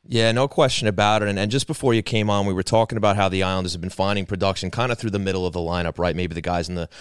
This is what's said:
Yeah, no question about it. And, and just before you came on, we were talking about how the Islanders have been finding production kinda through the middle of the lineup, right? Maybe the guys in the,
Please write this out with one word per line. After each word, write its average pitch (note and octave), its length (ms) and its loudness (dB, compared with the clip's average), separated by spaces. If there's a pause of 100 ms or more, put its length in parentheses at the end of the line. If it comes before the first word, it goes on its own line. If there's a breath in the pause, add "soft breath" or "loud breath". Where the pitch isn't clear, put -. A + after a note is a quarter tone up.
Yeah, A2+ 240 4
no B2+ 160 2
question B2+ 400 2
about G#2 360 4
it. G#2 60 0
And, G2 100 0
and G#2 100 0
just C3 160 -2
before C3 300 0
you A2 80 2
came G#2+ 260 0
on, G2+ 160 2
we G2 80 0
were F#2 80 0
talking A2+ 340 0
about G#2 200 2
how G2+ 120 2
the F#2+ 140 0
Islanders F#2 300 -2
have E2+ 100 -8
been F2+ 80 -6
finding G2 380 -2
production F#2+ 420 -2
kinda A#2+ 260 -2
through A2+ 140 -4
the G2+ 80 0
middle F#2+ 300 -2
of E2 60 -6
the F2+ 60 -4
lineup, E2+ 380 -2
right? F2 180 0
Maybe E2+ 200 -4
the E2+ 60 -6
guys F2 280 -2
in F2+ 60 -6
the, E2+ 140 -6 (120 loud breath)